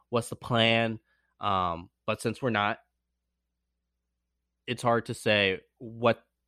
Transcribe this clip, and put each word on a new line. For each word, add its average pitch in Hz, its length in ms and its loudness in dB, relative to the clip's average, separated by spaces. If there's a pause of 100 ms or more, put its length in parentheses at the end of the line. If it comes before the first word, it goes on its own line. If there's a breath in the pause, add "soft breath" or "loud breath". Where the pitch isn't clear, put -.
what's 117 200 -2
the 113 60 -10
plan. 113 640 2 (400)
Um, 90 500 -2 (160)
but 107 160 -4
since 113 200 -6
we're 127 80 -2
not, 107 300 0 (1900)
it's 123 160 -6
hard 117 220 2
to 120 80 -8
say 101 480 2 (160)
what, 117 440 0 (260)